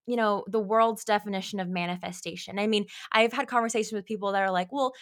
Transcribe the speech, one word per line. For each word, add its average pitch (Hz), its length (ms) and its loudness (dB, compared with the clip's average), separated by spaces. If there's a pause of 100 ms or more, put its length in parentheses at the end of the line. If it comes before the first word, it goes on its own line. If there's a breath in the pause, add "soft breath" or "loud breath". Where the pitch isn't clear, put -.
you 240 100 -2
know, 208 320 2
the 220 120 0
world's 220 420 2
definition 208 580 -2
of 180 60 -2
manifestation? 180 920 -6
I 208 80 0
mean, 208 180 2 (260 loud breath)
I've 226 220 4
had 254 160 -2
conversations 226 460 0
with 202 100 -6
people 202 280 -2
that 196 100 2
are 190 80 2
like, 180 200 0
"Well, 262 320 0